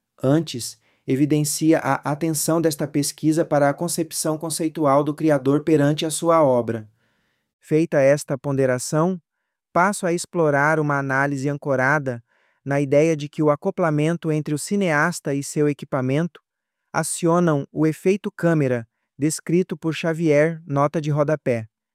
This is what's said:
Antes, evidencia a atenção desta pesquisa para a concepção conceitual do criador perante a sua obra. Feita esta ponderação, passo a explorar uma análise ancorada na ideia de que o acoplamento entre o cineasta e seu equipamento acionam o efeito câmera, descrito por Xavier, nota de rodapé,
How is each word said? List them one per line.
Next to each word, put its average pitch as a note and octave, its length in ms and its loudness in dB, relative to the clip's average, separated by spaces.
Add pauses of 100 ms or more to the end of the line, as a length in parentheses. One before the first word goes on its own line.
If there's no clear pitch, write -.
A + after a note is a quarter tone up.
(200)
Antes, C#3 600 -2 (260)
evidencia D3+ 720 2
a C3+ 320 -2
atenção D#3+ 500 -2
desta D#3 280 -2
pesquisa D3+ 560 0
para C#3+ 240 2
a C#3+ 60 0
concepção D#3+ 640 -4
conceitual D#3 680 0
do D3 100 -4
criador D3 480 0
perante D3+ 440 2
a D#3+ 40 -4
sua E3 320 2
obra. A#2 480 0 (680)
Feita D#3 400 0
esta C#3+ 360 2
ponderação, C#3+ 840 0 (520)
passo F#3+ 320 0
a E3+ 80 0
explorar D#3 680 0
uma D3 180 0
análise C#3 500 -2
ancorada C3+ 720 -2 (420)
na C#3 160 -2
ideia D3 360 2
de D3 120 -8
que - 140 -4
o D3+ 80 4
acoplamento D#3+ 800 0
entre D3+ 220 -4
o D3 60 -2
cineasta E3 760 -2
e C#3 80 -4
seu D3 260 0
equipamento C#3+ 760 -2 (500)
acionam E3 800 0
o D3+ 140 0
efeito F#3+ 440 -2
câmera, C3 560 0 (300)
descrito D#3+ 600 -2
por D#3+ 180 -4
Xavier, D#3+ 720 0
nota D3 340 -2
de D3+ 100 -4
rodapé, C#3+ 560 -2 (280)